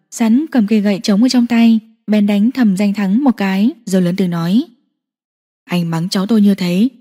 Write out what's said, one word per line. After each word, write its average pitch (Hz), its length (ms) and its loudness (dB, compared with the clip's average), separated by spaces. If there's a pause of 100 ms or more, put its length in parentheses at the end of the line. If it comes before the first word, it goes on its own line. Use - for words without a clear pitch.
(100)
sẵn 240 400 0
cầm 233 160 0
cây 214 140 0
gậy 202 220 -2
trống 208 200 0
ở 262 60 2
trong 247 180 0
tay, 233 340 2 (260)
bèn 208 200 0
đánh 208 240 0
Thẩm 220 260 0
Danh 202 180 0
Thắng 208 300 -2
một 254 120 0
cái, 196 340 0 (140)
rồi 185 180 0
lớn 175 140 -2
tiếng 190 140 -2
nói: 175 340 -2 (1000)
"Anh 175 260 -4
mắng 165 180 -4
cháu 196 180 -4
tôi 220 160 2
như 202 120 4
thế 185 340 0 (120)